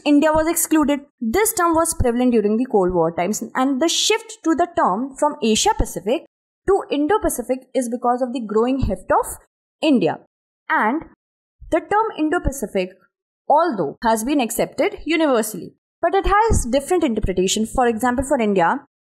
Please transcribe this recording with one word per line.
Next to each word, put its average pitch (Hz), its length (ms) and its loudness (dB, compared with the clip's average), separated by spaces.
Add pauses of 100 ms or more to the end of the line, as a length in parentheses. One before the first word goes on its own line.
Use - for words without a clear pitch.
India 302 280 4
was 311 160 2
excluded. 302 520 0 (200)
This 349 320 0
term 339 220 2
was 330 200 0
prevalent 247 380 2
during 208 240 2
the 254 100 -2
Cold 180 280 2
War 170 200 2
times, 190 300 -4 (100)
and 262 260 0
the 330 80 2
shift - 560 -2
to 320 120 2
the 349 200 0
term 254 400 0
from 294 260 0
Asia 226 340 2
Pacific 220 480 -2 (440)
to 370 220 2
Indo-Pacific 294 680 0 (160)
is 247 140 -2
because 247 340 -2
of 247 100 -2
the 269 80 -6
growing 233 400 0
heft 208 320 -4
of 440 140 2 (540)
India. 226 400 2 (480)
And 277 340 0 (680)
the 330 100 2
term 415 260 0 (100)
Indo-Pacific, 277 760 -2 (580)
although 247 540 0
has 226 200 0
been 285 180 0
accepted 254 640 -2
universally, 277 680 -2 (260)
but 349 140 0
it 392 120 0
has 415 400 2
different 285 380 0
interpretation. 208 600 0
For 247 200 0
example, 240 380 0
for 269 160 0
India, 202 460 0 (200)